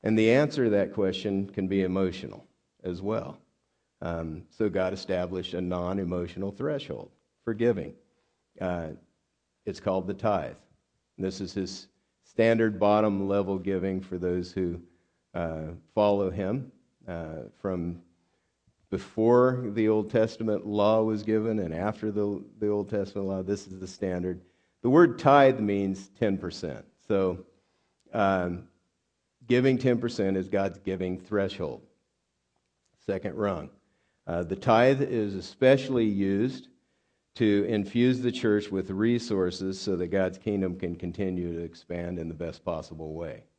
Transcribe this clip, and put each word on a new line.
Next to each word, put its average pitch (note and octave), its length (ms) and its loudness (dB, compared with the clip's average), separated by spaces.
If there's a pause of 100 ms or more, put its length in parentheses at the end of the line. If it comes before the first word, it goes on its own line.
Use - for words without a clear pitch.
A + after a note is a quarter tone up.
And A2 160 2
the A2 140 6
answer C#3 340 2
to A2+ 60 2
that G2+ 220 2
question G2 540 -2
can F#2+ 200 -4
be G2 160 2
emotional F2+ 640 -4 (360)
as F2+ 180 -8
well. G2 360 -6 (640)
Um, E2 480 -6
so - 180 -2
God F#2 260 0
established F2+ 600 -4
a F2+ 80 -4
non-emotional F2+ 920 -4
threshold B2+ 600 -8 (340)
for A#2 80 -2
giving. G#2 400 0 (680)
Uh, F2 280 -4 (800)
it's G2 140 -8
called F#2+ 280 -2
the G2 80 -4
tithe. F#2+ 400 -2 (640)
This F#2+ 200 -4
is F#2+ 140 -8
his F#2 340 -8 (380)
standard A2+ 540 2
bottom G#2 480 4
level G2 320 0
giving F#2 420 -2
for F#2+ 160 -10
those F2+ 340 -2
who, F2 300 -2 (540)
uh, D#2+ 320 -6 (260)
follow G2+ 380 2
him, G#2 400 -4 (360)
uh, D#2+ 360 -10 (180)
from F2 400 -4 (880)
before B2 800 4
the G#2+ 180 0
Old G#2+ 240 2
Testament A2 560 0
law G#2 340 4
was A2 220 0
given G#2+ 360 0
and E2 140 -4
after G#2 380 -4
the, G2+ 320 -2 (160)
the G#2+ 100 0
Old G#2 200 -2
Testament G2 380 -4
law. F#2+ 140 -4
This G2 260 -4
is F#2+ 120 -16
the F#2 80 -10
standard. F2+ 520 -4 (440)
The B2 60 2
word D#3 280 8
tithe C3+ 420 8
means G2 500 -2 (100)
ten G2+ 180 2
percent. E2+ 480 -8 (220)
So, F#2+ 360 2 (680)
um, F#2 540 0 (800)
giving B2+ 320 4
ten B2 180 2
percent G#2+ 400 0
is F#2 100 -4
God's G2 300 -2
giving F#2 420 -4
threshold. F#2 600 -4 (1200)
Second G2 300 -4
rung. F#2 360 -2 (560)
Uh, F2 160 -2
the F2 120 -4
tithe B2+ 460 4
is A2 320 -2
especially C3 720 2
used G2+ 640 0 (640)
to G2+ 340 4
infuse A#2+ 540 2
the A#2+ 100 0
church G#2 380 2
with F#2+ 220 -2
resources F#2+ 920 0
so G2 140 -2
that F2 140 -2
God's F#2+ 280 0
kingdom F#2+ 400 -2
can F2 180 -6
continue F2+ 580 -4
to E2+ 100 -6
expand F2 560 -8
in E2 80 -8
the E2 80 -10
best E2 280 -10
possible D#2+ 520 -8
way. D#2+ 280 -12 (160)